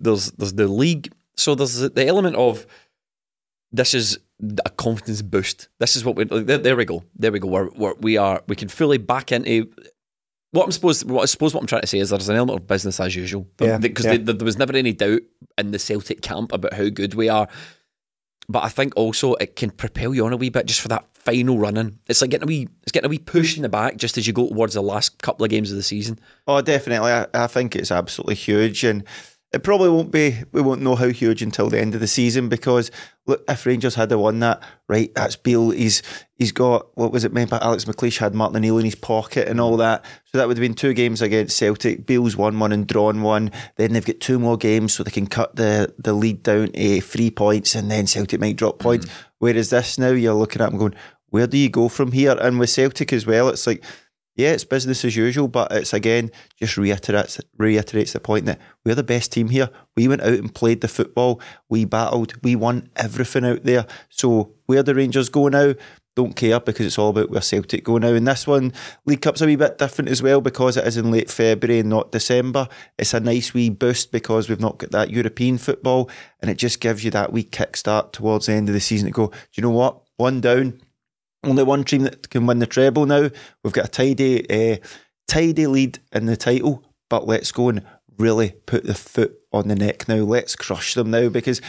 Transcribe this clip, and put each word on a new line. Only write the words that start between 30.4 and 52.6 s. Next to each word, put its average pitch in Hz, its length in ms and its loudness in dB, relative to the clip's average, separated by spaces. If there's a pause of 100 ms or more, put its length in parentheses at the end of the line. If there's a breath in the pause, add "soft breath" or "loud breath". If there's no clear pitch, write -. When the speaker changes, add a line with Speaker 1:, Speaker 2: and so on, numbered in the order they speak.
Speaker 3:
we 151 100 0
won't 135 220 0
know 131 140 2
how 123 120 2
huge 120 320 0
until 110 300 -2
the 113 100 2
end 110 140 -2
of 110 60 -4
the 107 80 -2
season, 120 400 0
because 120 420 0 (360 loud breath)
look, - 220 0
if - 160 -4
Rangers 123 300 0
had 113 180 0
won 110 280 2
that, 117 200 0 (280 loud breath)
right, 110 260 0
that's 117 220 -4
Beale, 117 340 2
he's, 110 320 0 (320 loud breath)
he's 113 160 -2
got, 123 380 2 (100)
what 113 140 0
was 117 120 0
it, - 80 -2
maybe 120 200 -2
Alex 117 320 0
McLeish 113 340 -4
had 104 160 0
Martin 110 220 0
O'Neill 110 220 2
in 113 60 2
his 107 120 -2
pocket - 500 -2
and 117 140 -2
all 117 160 2
that, 113 280 0 (200 loud breath)
so - 140 -4
that 123 100 2
would 120 80 0
have 117 60 -2
been 117 120 0
two 135 180 0
games 120 300 0
against 107 340 0
Celtic. 107 480 0
Beale's 120 320 2
won 107 220 0
one 107 140 2
and 104 120 0
drawn 107 380 0
one, 107 300 0 (240 loud breath)
then 110 160 0
they've 113 120 0
got - 140 -4
two 127 220 0
more 117 160 2
games, 110 360 0
so - 120 -4
they - 80 -8
can 101 160 -4
cut - 260 -2
the, 107 460 0
the 110 120 -2
lead 107 300 -2
down 107 300 0
to 101 280 0
three 113 300 -2
points, 107 460 0
and 104 120 -6
then 107 200 0
Celtic 104 320 -2
might 104 160 -2
drop - 240 -2
points. 117 260 0
Speaker 1:
Mm. - 40 -14 (280 loud breath)
Speaker 3:
Whereas 113 320 2
this 123 280 0
now, 127 120 2
you're 117 240 2
looking 107 280 0
at 104 80 2
them 104 100 -4
going, 104 140 0 (340 loud breath)
"Where 113 180 2
do 135 120 0
you 139 100 4
go 117 200 2
from 127 220 -2
here?" 135 300 4
And 123 180 2
with 120 120 2